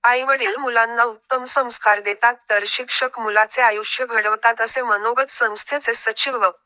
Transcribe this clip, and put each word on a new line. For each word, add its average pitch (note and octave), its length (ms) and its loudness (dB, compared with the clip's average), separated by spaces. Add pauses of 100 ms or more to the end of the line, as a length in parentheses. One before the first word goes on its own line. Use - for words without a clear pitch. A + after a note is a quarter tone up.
आई B3 200 2
वडील B3+ 320 0
मुलांना A#3 480 0
उत्तम A#3+ 420 -4
संस्कार A#3+ 540 0
देतात G#3 340 0 (160)
तर G3+ 180 2
शिक्षक B3+ 520 -2
मुलाचे G#3+ 420 2
आयुष्य G#3+ 440 0
घडवतात A3+ 560 0
असे A3+ 200 0
मनोगत A#3+ 500 0
संस्थेचे A#3 640 -2
सचिव A#3 440 -2
व G3+ 120 2 (160)